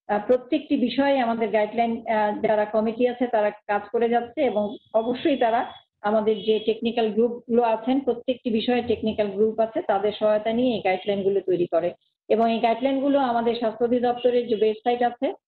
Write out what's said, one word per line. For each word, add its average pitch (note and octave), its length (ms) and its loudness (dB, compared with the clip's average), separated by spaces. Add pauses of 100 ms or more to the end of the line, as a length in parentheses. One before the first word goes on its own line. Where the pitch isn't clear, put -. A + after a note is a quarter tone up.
আহ, G#3 200 0
প্রত্যেকটি C#4+ 500 0
বিষয়ে C4+ 420 2
আমাদের A3+ 300 0
guideline, A3+ 580 0
আহ, G#3 340 0
যারা G#3+ 240 2
committee A3 420 0
আছে B3 200 -2
তারা G#3+ 220 2
কাজ G#3 320 -4 (100)
করে A#3 180 0
যাচ্ছে A#3+ 320 -2
এবং G#3 360 0 (160)
অবশ্যই B3+ 440 0
তারা A#3 360 0 (280)
আমাদের G#3 420 0
যে G#3+ 160 2
technical A3+ 520 -2
গ্রুপগুলো A3+ 500 0
আছেন, A#3+ 380 0
প্রত্যেকটি B3 500 -4
বিষয়ে A#3 320 0
technical G#3+ 460 -2
group A3 320 0
আছে, A3 220 -2
তাদের G3+ 300 0
সহায়তা G#3+ 420 0
নিয়ে B3 220 0
এই F#3 60 -4
গাইডলাইনগুলো G3 600 0
তৈরি F3 240 0
করে। E3+ 280 0 (360)
এবং A3+ 220 2
এই A3+ 80 0
গাইডলাইনগুলো C4+ 600 0
আমাদের A#3 360 0
স্বাস্থ্য A3+ 280 -2
অধিদপ্তরের A#3+ 640 2
যে A#3 80 0
website A3 460 0
আছে B3 320 -2 (140)